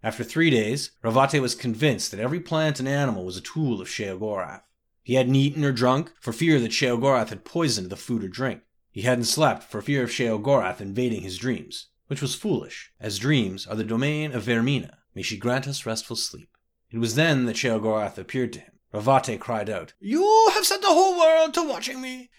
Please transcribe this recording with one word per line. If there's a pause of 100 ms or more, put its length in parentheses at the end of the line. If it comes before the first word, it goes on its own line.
After
three
days, (100)
Ravate
was
convinced
that
every
plant
and
animal
was
a
tool
of
Sheogorath. (380)
He
hadn't
eaten
or
drunk
for
fear
that
Sheogorath
had
poisoned
the
food
or
drink. (280)
He
hadn't
slept
for
fear
of
Sheogorath
invading
his
dreams, (200)
which
was
foolish, (100)
as
dreams
are
the
domain
of
Vermina. (180)
May
she
grant
us
restful
sleep. (420)
It
was
then
that
Sheogorath
appeared
to
him. (220)
Ravate
cried
out,
"You
have
set
the
whole
world
to
watching
me.